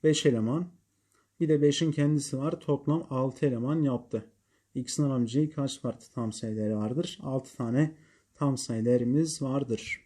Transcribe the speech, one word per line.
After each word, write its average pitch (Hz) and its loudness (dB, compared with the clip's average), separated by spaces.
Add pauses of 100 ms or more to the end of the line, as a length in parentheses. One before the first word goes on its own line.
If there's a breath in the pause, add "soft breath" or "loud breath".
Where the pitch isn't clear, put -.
Beş 156 4
eleman. 131 2 (680)
Bir 165 2
de 147 4
beşin 147 2
kendisi 143 0
var. 160 -4
Toplam 147 -2
altı 131 -2
eleman 135 0
yaptı. 120 -2 (500)
X'in 131 -4
alabileceği 135 2
kaç 139 -6
farklı - -8
tam 113 -4
sayı 110 -6
değeri 107 -2
vardır? 123 -4
Altı 131 -6
tane 131 0 (440 loud breath)
tam 139 0
sayı 113 -4
değerimiz 123 2
vardır. 135 -4